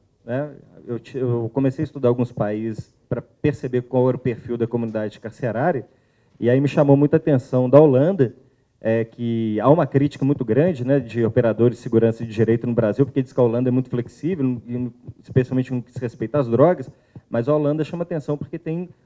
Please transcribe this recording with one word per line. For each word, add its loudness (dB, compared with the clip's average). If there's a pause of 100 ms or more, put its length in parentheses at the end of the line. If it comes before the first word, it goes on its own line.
(240)
né? -6 (360)
Eu -6
ti-, -12
eu -2
comecei 0
a -4
estudar -2
alguns 0
países -6 (160)
pra -6
perceber -4
qual 0
era 0
o -6
perfil -6
da -2
comunidade -4
carcerária, -4 (540)
e 2
aí 4
me 2
chamou 4
muita 4
atenção 0
da 10
Holanda, 4 (460)
é, 0
que -4
há 2
uma 4
crítica -2
muito 0
grande, 0
né, 2
de -4
operadores 2
de -18
segurança 2
e -8
de -10
direito 0
no -2
Brasil, 0
porque -4
diz -6
que -6
a 4
Holanda 0
é 0
muito -2
flexível, -6
e -8 (320)
especialmente -2
no -6
que -20
diz -12
respeito -8
às 0
drogas, 2 (400)
mas -4
a 2
Holanda -2
chama -8
atenção -6
porque -12
tem -10 (160)